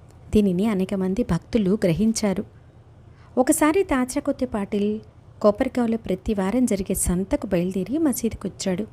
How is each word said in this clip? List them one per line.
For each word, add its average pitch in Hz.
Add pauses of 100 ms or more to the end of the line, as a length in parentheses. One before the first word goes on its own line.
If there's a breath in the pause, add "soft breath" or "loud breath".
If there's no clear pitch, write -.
(340)
దీనిని 202
అనేక 190
మంది 190
భక్తులు 208
గ్రహించారు. 196 (920 soft breath)
ఒకసారి 302
తాచా 269
కొత్తి 269
పాటిల్ 208 (420)
కోపర్గావ్లో 226
ప్రతి 220
వారం 202
జరిగే 196
సంతకు 190
బయలుదేరి 185
మసీదుకొచ్చాడు. 214